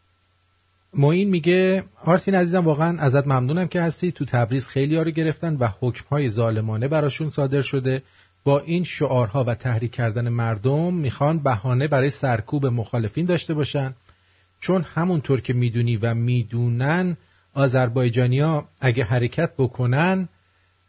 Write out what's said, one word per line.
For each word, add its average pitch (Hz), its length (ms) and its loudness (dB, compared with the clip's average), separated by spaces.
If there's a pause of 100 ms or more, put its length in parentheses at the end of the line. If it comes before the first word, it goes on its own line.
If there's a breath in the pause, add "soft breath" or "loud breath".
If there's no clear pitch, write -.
(960)
معین 170 340 2
میگه: 185 540 2 (200)
«آرتین 175 320 2
عزیزم، 180 300 2
واقعاً 160 340 2
ازت 139 280 2
ممنونم 143 400 0
که 180 140 -2
هستی. 170 300 -2
تو - 140 -6
تبریز 120 420 0
خیلی‌ها 147 340 0
رو 165 100 -2
گرفتن 160 440 -2
و 123 140 0 (100)
حکم‌های 131 500 -2
ظالمانه 110 580 -2
براشون 147 420 -2
صادر 139 320 0
شده. 131 420 -2 (400 soft breath)
با 139 160 4
این 170 240 -2
شعارها 131 600 0
و 117 120 0
تحریک 120 360 -4
کردن 117 380 -2
مردم 120 640 0
می‌خوان 156 460 0
بهانه 127 480 0
برای 143 220 2
سرکوب 135 560 -2
مخالفین 120 600 -2
داشته 175 280 0
باشن، 139 400 -2 (680 soft breath)
چون 180 340 0
همونطور 160 480 0
که 131 120 -4
می‌دونی 120 440 0
و 117 160 0
می‌دونن 123 1040 0 (360 soft breath)
آذربایجانی‌ها 127 1160 2 (120)
اگه 127 220 2
حرکت 123 540 0
بکنن 143 720 0 (600)